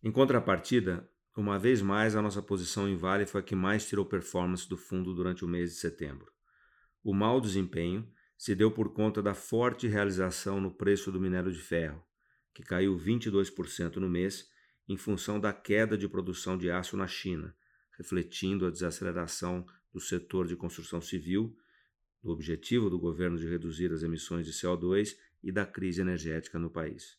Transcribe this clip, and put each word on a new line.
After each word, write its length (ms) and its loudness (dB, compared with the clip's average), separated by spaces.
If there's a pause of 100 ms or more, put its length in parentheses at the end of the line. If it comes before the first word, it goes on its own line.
Em 80 0
contrapartida, 1000 4 (260)
uma 240 0
vez 220 6
mais, 340 2
a 60 2
nossa 200 0
posição 460 -2
em 80 2
Vale 300 2
foi 160 -2
a 20 -6
que 120 -4
mais 340 2
tirou 160 2
performance 640 -2
do 80 -4
fundo 360 -4
durante 300 -2
o 60 -2
mês 220 0
de 80 -12
setembro. 520 -6 (720)
O 100 0
mau 280 4
desempenho 680 0 (280)
se 180 0
deu 160 6
por 220 -2
conta 280 2
da 120 2
forte 520 0
realização 760 0
no 100 -2
preço 400 2
do 80 -2
minério 320 0
de 80 -6
ferro, 460 -4 (460)
que 120 -20
caiu 340 2
vinte 300 0
e 40 -2
dois 180 4
por 200 -6
cento 320 -4
no 80 0
mês, 400 -2 (360)
em 120 -6
função 420 -2
da 140 0
queda 440 2
de 120 -2
produção 480 -2
de 120 0
aço 280 -2
na 100 -2
China, 480 -6 (420)
refletindo 680 0
a 60 2
desaceleração 920 -2 (280)
do 80 -8
setor 440 -2
de 120 -4
construção 420 -6
civil, 560 -2 (680)
do 100 -6
objetivo 580 0
do 100 0
governo 380 0
de 100 -4
reduzir 460 -2
as 100 -2
emissões 420 -4
de 60 -10
C 160 -4
O 80 2
dois 420 0 (240)
e 120 -6
da 120 0
crise 360 -4
energética 580 -2
no 100 -2
país. 500 -8